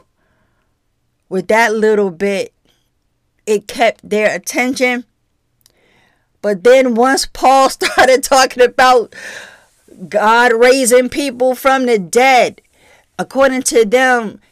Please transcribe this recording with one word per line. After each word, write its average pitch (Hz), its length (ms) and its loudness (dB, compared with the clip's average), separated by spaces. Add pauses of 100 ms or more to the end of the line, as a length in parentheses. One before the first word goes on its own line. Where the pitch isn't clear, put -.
(1300)
with 185 200 -6
that 220 260 0
little 208 360 0
bit, 190 420 -6 (960)
it 208 220 -4
kept 233 400 -4
their 202 260 -2
attention. 247 680 -4 (1400)
But 202 240 -4
then 254 300 4
once 262 320 -2
Paul 269 420 2
<laughs> - 20 -2
started 262 520 0
talking 262 400 0
about 254 520 2 (960)
God 226 440 2
raising 247 560 2
people 254 460 -2
from 269 320 0
the 240 120 0
dead, 233 640 0 (580)
according 262 440 -2
to 233 220 0
them, 240 560 0 (120)